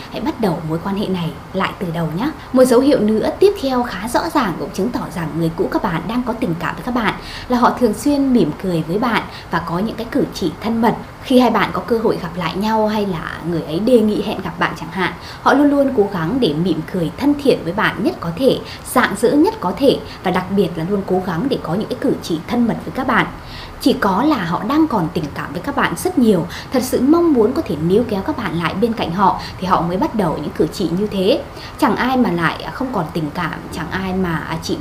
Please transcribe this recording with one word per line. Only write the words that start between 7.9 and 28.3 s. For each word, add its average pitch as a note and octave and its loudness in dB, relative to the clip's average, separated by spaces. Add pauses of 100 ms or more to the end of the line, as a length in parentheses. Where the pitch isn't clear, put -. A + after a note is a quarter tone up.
xuyên C#4 2
mỉm F3+ 6 (120)
cười F3 0
với F#3 0
bạn A#3 0 (280)
và E3+ -2
có E3+ -4
những G#3+ -2
cái A#3 -8
cử E3+ 0 (100)
chỉ E3 -2
thân A3+ -2
mật. A#3 2 (280)
Khi B3 6
hai C4 4
bạn G3+ 0
có F3+ -2
cơ A3+ 0
hội A3 0
gặp E3+ -6
lại F3 -4
nhau A3 0
hay G#3+ 0
là E3+ -6 (120)
người E3 -2
ấy D#3 -4
đề A#3 6
nghị G#3+ 2
hẹn G3+ -4
gặp E3 -8
bạn E3+ 0
chẳng D#3+ -10
hạn, F#3 -2 (300)
họ F#3+ 4
luôn C#4+ 6
luôn C#4 4
cố G3+ 4
gắng E3+ -2
để E3+ 2 (100)
mỉm D#3+ 0 (120)
cười E3 0
thân C#4+ 2
thiện B3+ 4
với E3 -2
bạn G3 0
nhất F4 0
có E3+ -4
thể, C4 4 (360)
rạng A3 2
rỡ A#3 4
nhất E4 4
có F3+ -2
thể C4 4 (240)
và F#3 0
đặc F3+ 0 (120)
biệt F#3+ 4
là D#3+ -4
luôn G3 0
cố F#3 0
gắng F#3 -2
để B3+ 0
có D#3+ -4
những G3+ -2
cái B3+ -4
cử B3 2 (100)
chỉ E3 -2
thân A#3+ 2
mật E3+ 0
với E3 -8
các B3+ -4
bạn. G3+ 2 (540)
Chỉ C4 4
có G3 2
là C#4 2
họ E3+ -2
đang D4+ 4
còn G3 0
tình D#3+ -2 (100)
cảm D#3 -8
với E3 -6
các C#4+ -6
bạn F#3 0 (100)
rất F#4 0
nhiều, G#3+ 4 (260)
thật B3 2
sự B3+ 0
mong E4 6
muốn A#3+ 4
có D#4+ 0
thể F3 -4 (120)
níu G#3+ 4
kéo G3 -2
các C#4+ -4